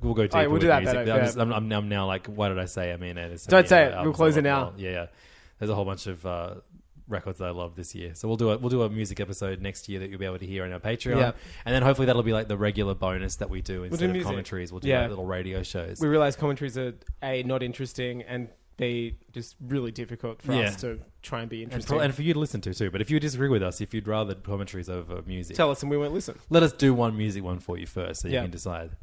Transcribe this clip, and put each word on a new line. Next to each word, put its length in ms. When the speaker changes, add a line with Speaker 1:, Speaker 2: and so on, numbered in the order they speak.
Speaker 1:
we'll 100
go 100
Speaker 2:
Oh, 40
Speaker 1:
deeper 120
Speaker 2:
yeah, 60
we'll 100
Speaker 1:
with 80
Speaker 2:
do 40
that 160
Speaker 1:
music. 160
Speaker 2:
better, 140
Speaker 1:
I'm 80
Speaker 2:
yeah. 40
Speaker 1:
just, 140
I'm, 120
I'm, 220
I'm 160
now 180
like, 200
why 240
did 80
I 80
say 260
Amine? 220
There's 300
so 60
Speaker 2:
Don't 100
Speaker 1:
many 80
Speaker 2:
say 160
Speaker 1:
other 20
Speaker 2:
it. 60
We'll 80
Speaker 1:
albums 160
Speaker 2:
close 180
Speaker 1:
on 60
Speaker 2:
it 20
Speaker 1:
the 80
Speaker 2:
now. 140
Speaker 1:
wall. 120
Yeah, 140
yeah. 160
There's 120
a 40
whole 120
bunch 200
of, 200
uh, 280
records 300
that 80
I 60
love 220
this 200
year. 200
So 140
we'll 80
do 140
a, 80
we'll 100
do 140
a 80
music 280
episode 440
next 260
year 120
that 100
you'll 80
be 80
able 140
to 60
hear 180
on 100
our 40
Patreon. 380
Speaker 2:
Yeah. 160
Speaker 1:
And 100
then 80
hopefully 220
that'll 180
be, 120
like, 140
the 100
regular 360
bonus 420
that 120
we 140
do 140
Speaker 2:
We'll 80
Speaker 1:
instead 160
Speaker 2:
do 100
Speaker 1:
of 20
Speaker 2:
music. 160
Speaker 1:
commentaries. 440
We'll 80
do, 80
Speaker 2:
Yeah. 120
Speaker 1:
like, 80
little 180
radio 360
shows. 360
Speaker 2:
We 100
realize 280
commentaries 400
are, 160
A, 220
not 180
interesting, 600
and 260
B, 400
just 280
really 320
difficult 480
for 140
Speaker 1:
Yeah. 140
Speaker 2:
us 80
to 220
try 220
and 80
be 120
Speaker 1:
And 100
Speaker 2:
interesting. 260
Speaker 1:
pro-, 60
and 100
for 80
you 100
to 80
listen 220
to 120
too. 160
But 120
if 80
you 100
disagree 300
with 120
us, 200
if 100
you'd 160
rather 260
commentaries 540
over 380
music, 300
Speaker 2:
Tell 140
us 120
and 80
we 80
won't 160
listen. 240
Speaker 1:
let 140
us 100
do 220
one 220
music 280
one 160
for 160
you 100
first 360
so 60
you 60
Speaker 2:
Yeah. 80
Speaker 1:
can 80
decide 520